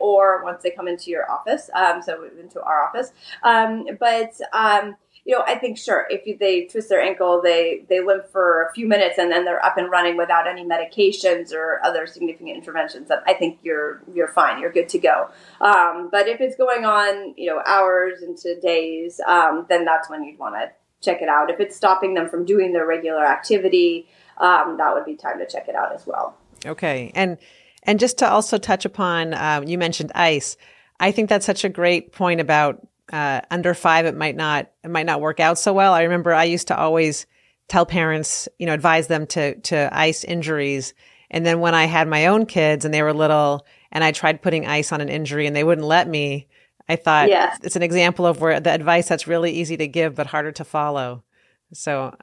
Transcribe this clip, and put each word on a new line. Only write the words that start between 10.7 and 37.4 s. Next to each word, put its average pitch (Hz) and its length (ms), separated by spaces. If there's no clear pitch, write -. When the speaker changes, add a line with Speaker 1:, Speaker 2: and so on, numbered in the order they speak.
Speaker 1:
or 160 320
other 165 240
significant 165 480
interventions, 160 520
then 151 160
I 190 100
think 165 280
you're, 151 400
you're 165 160
fine. - 320
You're 170 120
good 170 160
to - 100
go. - 300
Um, 175 500
but 202 160
if 233 140
it's 262 160
going 240 280
on, 202 520
you 170 140
know, 156 140
hours 185 580
into 175 360
days, 165 720
um, 165 400
then 175 160
that's 160 260
when 156 140
you'd 151 160
wanna 107 320
check 175 200
it 160 60
out. 151 220
If 175 100
it's 196 160
stopping 190 380
them 170 140
from 175 160
doing 185 280
their 165 140
regular 160 380
activity, 175 840
um, 165 400
that 151 160
would 147 100
be 156 120
time - 220
to - 80
check - 220
it 104 60
out 98 200
as - 120
well. - 280
Speaker 2:
Okay. 147 500
And, 185 220
and 208 180
just 247 180
to 240 100
also 214 280
touch 190 300
upon, 170 480
um, 151 300
you 170 120
mentioned 165 380
ice. 160 420
I 190 140
think 214 160
that's 202 160
such 196 200
a 202 40
great 175 440
point 175 280
about, 151 460
uh, 143 280
under 175 240
five, 165 320
it 165 100
might 156 200
not, 151 340
it 160 40
might 170 160
not 156 160
work 156 200
out 165 180
so 202 140
well. 196 200
I 170 120
remember 170 280
I 165 120
used 170 240
to - 100
always 160 480